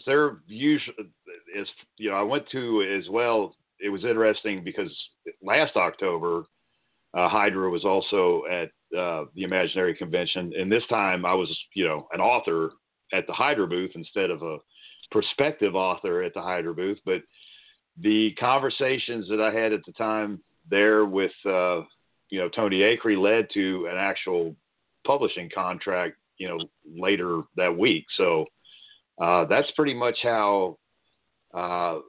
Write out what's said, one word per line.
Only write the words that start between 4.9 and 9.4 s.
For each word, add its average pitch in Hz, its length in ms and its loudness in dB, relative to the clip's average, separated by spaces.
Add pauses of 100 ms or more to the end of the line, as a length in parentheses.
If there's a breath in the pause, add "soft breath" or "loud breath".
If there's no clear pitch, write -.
last 135 320 2
October, 85 720 0 (680)
uh, 87 140 4
Hydra 95 400 2
was 85 160 -2
also 92 640 2
at, 87 200 -4 (280)
uh, 85 280 -2 (100)
the 92 80 -8